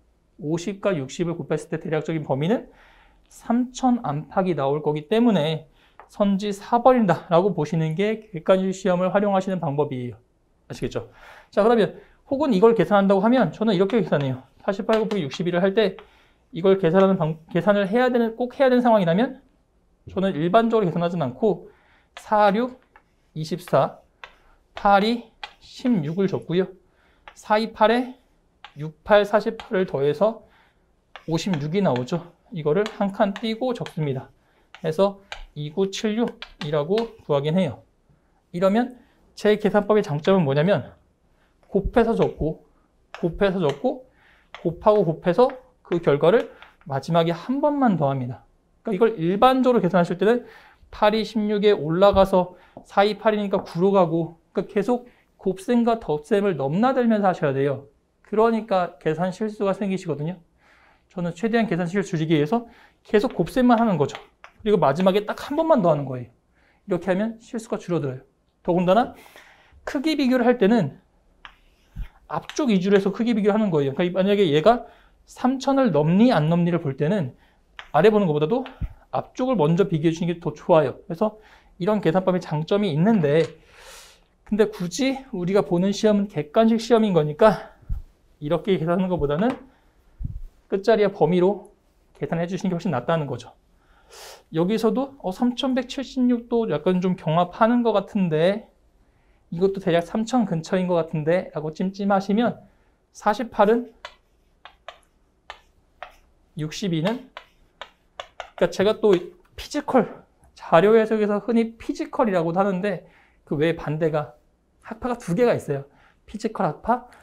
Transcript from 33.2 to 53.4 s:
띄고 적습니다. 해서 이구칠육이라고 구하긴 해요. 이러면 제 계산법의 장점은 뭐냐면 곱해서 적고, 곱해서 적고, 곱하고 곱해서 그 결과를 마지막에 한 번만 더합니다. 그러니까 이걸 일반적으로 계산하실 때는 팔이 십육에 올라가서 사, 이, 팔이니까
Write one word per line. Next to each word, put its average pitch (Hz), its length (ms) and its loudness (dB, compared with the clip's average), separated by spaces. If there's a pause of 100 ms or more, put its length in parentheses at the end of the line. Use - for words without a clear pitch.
띄고 233 400 -4
적습니다. 143 560 -6 (540)
해서 196 360 -2 (340)
이구칠육이라고 196 1700 -4
구하긴 151 340 0
해요. 143 240 -4 (720)
이러면 190 480 0 (340)
제 214 220 2
계산법의 208 460 2
장점은 185 420 2
뭐냐면 147 480 0 (760)
곱해서 226 460 0
적고, 156 500 -2 (540)
곱해서 185 400 -2
적고, 185 500 -2 (540)
곱하고 214 420 2
곱해서 180 440 0 (340)
그 175 180 -4
결과를 160 520 2 (320)
마지막에 165 480 -2
한 254 280 -6
번만 277 360 2
더합니다. 135 480 -4 (380)
그러니까 226 240 0
이걸 220 120 -2
일반적으로 240 600 2
계산하실 175 380 0
때는 240 280 0 (440)
팔이 214 340 0
십육에 208 480 0
올라가서 185 840 2 (280)
사, 202 200 2
이, 208 140 0
팔이니까 208 440 0